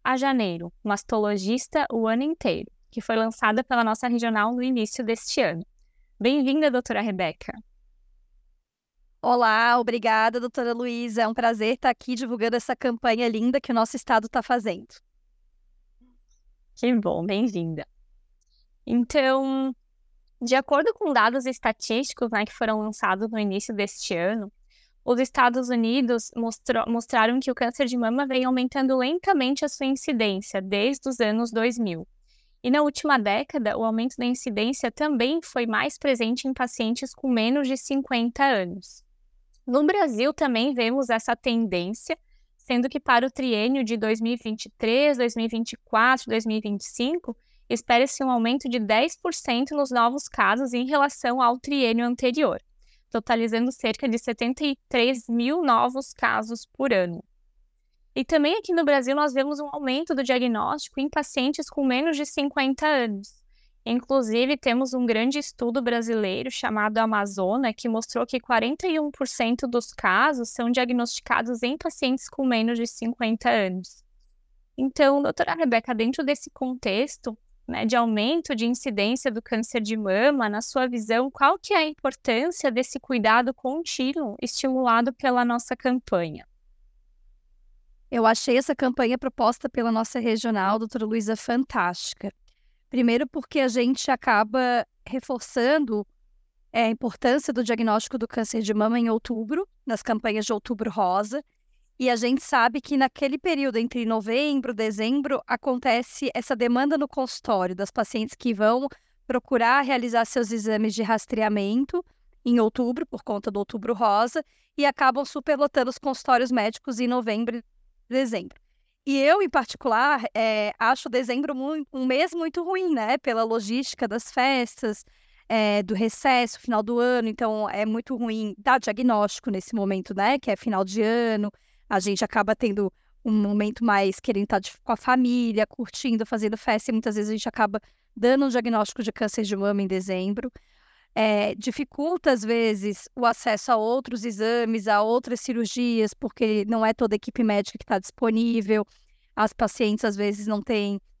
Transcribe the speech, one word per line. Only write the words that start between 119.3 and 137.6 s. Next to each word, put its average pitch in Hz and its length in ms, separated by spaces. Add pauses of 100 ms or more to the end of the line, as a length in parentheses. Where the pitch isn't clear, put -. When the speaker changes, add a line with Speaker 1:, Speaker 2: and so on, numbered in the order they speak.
Speaker 2:
em 359 80
particular, 247 760 (140)
é, 214 420
acho 247 300
dezembro 254 460
mui-, 285 360
um 262 140
mês 294 300
muito 339 280
ruim, 370 300
né? 233 240
Pela 226 260
logística 226 640
das 214 240
festas, 247 720 (460)
é, 208 340
do 196 120
recesso, 233 640
final 220 220
do 240 160
ano. 247 280
Então, 214 440
é 214 160
muito 233 280
ruim 220 440
dar 247 200
diagnóstico 214 720
nesse 190 240
momento, 196 400
né? 214 240
Que 254 120
é 196 60
final 196 280
de 196 160
ano. 220 500 (380)
A 202 120
gente 196 220
acaba 208 320
tendo 202 380 (320)
um 220 80
momento 208 500
mais 196 380
querendo 202 260
tá 202 120
de, - 140 (120)
com - 80
a 220 40
família, 240 680
curtindo, 226 600
fazendo 214 320
festa. 214 320
E - 20
muitas 220 220
vezes 208 160
a - 20
gente 220 160
acaba 214 320 (340)